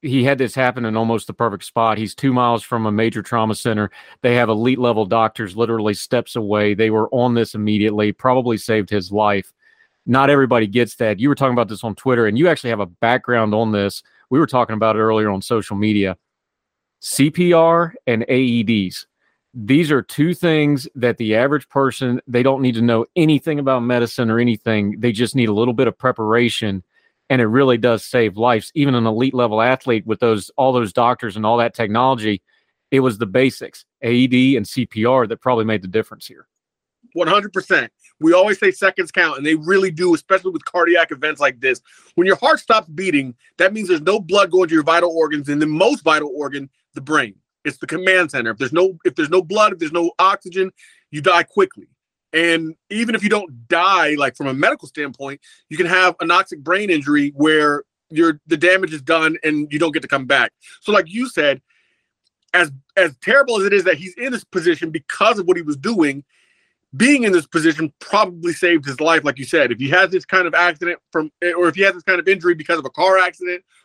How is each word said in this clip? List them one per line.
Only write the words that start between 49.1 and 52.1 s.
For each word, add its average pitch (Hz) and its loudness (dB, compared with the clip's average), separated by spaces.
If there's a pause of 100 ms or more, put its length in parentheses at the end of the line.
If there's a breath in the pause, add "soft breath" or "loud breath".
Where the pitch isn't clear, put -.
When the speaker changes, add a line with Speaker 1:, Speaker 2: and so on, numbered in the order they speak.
Speaker 2:
there's 151 -2
no 180 2
blood, 196 2
if 175 -14
there's 160 -6
no 170 -2
oxygen, 190 0 (400 soft breath)
you 147 -8
die 170 2
quickly. - -2 (460)